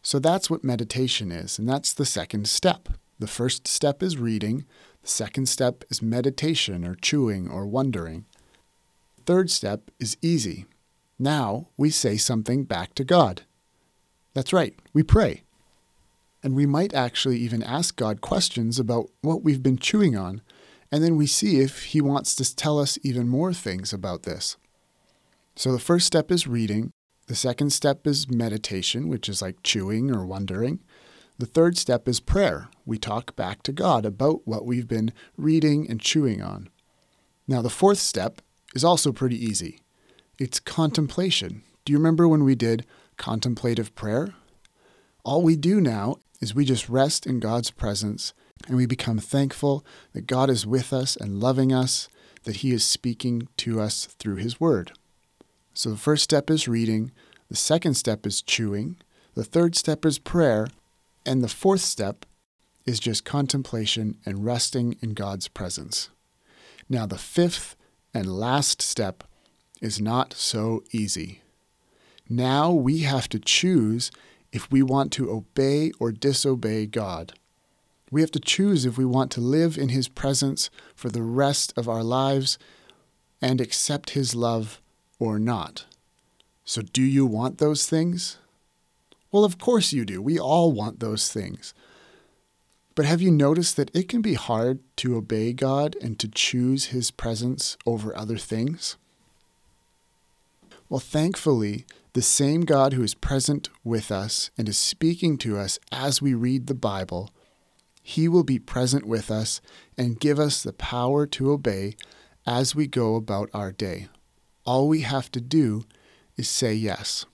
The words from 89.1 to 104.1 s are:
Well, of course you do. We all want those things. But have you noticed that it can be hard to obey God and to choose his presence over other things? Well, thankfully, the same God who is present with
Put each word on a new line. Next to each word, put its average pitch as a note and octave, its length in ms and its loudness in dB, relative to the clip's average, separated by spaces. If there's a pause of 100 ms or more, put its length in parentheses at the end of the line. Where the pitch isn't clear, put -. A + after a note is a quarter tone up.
Well, G#3 140 6
of F#3 140 0
course A3+ 340 2
you B2+ 120 0
do. F#2+ 160 -6
We C#3+ 160 0
all E3 360 4
want G#2+ 260 -2
those A2 340 -2
things. F#2 400 -8 (1200)
But D3+ 80 2
have E3 180 2
you F#3 80 6
noticed D#3+ 460 4
that - 180 -2
it F#3 140 0
can A#3+ 120 0
be G#3 140 2
hard A#2+ 460 0 (160)
to B2+ 180 -2
obey A2 380 -2
God C#3 500 0
and A2+ 160 -6
to - 80 -4
choose B2+ 600 0
his B2+ 260 -4
presence A#2 640 -4 (100)
over A2 300 -4
other A2 200 -6
things? A#2+ 600 -4 (1900)
Well, - 100 -2
thankfully, C3+ 880 0 (280)
the B2+ 80 0
same D3 400 2
God C#3 320 4
who B2+ 100 0
is G#2 100 -2
present C#3 540 -2 (160)
with A2+ 260 -4